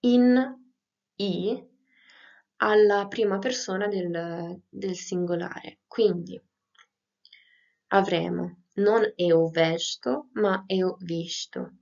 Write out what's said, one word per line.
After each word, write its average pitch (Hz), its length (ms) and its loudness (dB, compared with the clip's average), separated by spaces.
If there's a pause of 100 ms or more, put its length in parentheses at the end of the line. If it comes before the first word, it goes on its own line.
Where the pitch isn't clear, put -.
in 247 560 4 (600)
i 196 500 -4 (880)
alla 208 500 4
prima 202 320 -2
persona 208 500 -4
del, 170 800 -6
del 190 280 -8
singolare. 175 880 -6
Quindi 180 520 0 (1500)
avremo 175 760 -2 (100)
non 208 280 2 (140)
eu 165 340 4
vesto, 170 840 -2
ma 196 320 0
eu 185 320 -2
visto. 165 840 -8